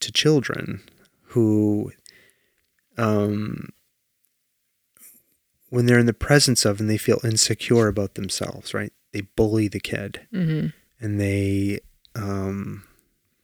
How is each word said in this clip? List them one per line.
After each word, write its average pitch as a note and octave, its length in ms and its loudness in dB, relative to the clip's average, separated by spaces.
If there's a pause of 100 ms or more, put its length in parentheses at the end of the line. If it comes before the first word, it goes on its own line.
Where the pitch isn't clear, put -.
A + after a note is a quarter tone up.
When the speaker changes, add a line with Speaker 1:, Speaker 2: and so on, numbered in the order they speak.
Speaker 1:
to - 120 -8
children - 720 0 (460)
who, G#2+ 640 2 (1080)
um, G#2 720 -2 (2000)
when B2 180 2
they're A#2+ 120 8
in A#2+ 80 6
the A#2 60 4
presence C#3 520 2
of G#2 160 0
and A2 80 0
they G#2+ 80 2
feel G#2+ 280 2
insecure A2+ 640 2
about G2+ 260 -2
themselves, - 600 -8
right? G#2 180 -6 (200)
They G#2 100 -6
bully G#2+ 460 2
the G2 120 -6
kid. - 520 -8
Speaker 2:
Mm-hmm. D#3+ 360 -2 (360)
Speaker 1:
And G#2 160 -2
they, G2 600 -2 (340)
um, G2 720 -8 (580)